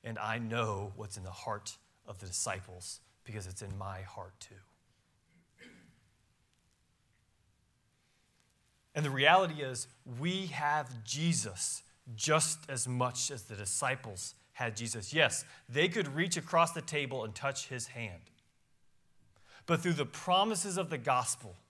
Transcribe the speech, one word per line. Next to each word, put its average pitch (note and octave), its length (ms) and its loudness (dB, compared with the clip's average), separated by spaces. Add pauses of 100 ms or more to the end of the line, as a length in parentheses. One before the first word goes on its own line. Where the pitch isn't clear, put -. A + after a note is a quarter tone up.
And A2+ 160 -6
I A2 200 0
know G#2+ 580 0
what's G#2+ 220 -10
in F#2+ 40 -10
the F#2 80 -8
heart - 480 -8 (260)
of G2 140 -12
the G2 80 -10
disciples F#2 720 -6 (220)
because G#2 240 -8
it's F#2 160 -10
in G2 160 -6
my F#2+ 240 -6
heart F#2 380 -14
too. F#2+ 220 -18 (4000)
And D3 120 2
the C#3 60 2
reality D#3 520 6
is, B2+ 240 -4 (180)
we E3+ 420 -2
have C#3+ 580 0
Jesus D3 800 0 (320)
just - 520 2
as B2+ 200 -2
much B2 420 0
as B2 140 -8
the A2 100 -10
disciples G#2+ 800 -2 (200)
had A#2 220 -2
Jesus. A2 360 -6
Yes, D3+ 320 6 (240)
they D3 200 4
could F3 200 0
reach E3+ 280 0
across E3 360 4
the D#3 100 -6
table C3+ 400 -2
and A2+ 100 -6
touch - 360 -2
his B2 200 -6
hand. G2+ 440 -10 (1300)
But E3+ 160 4
through F3 120 2
the C#3+ 140 2
promises F#3+ 680 2
of F3+ 140 -2
the D3+ 80 -2
gospel A#2 580 0 (140)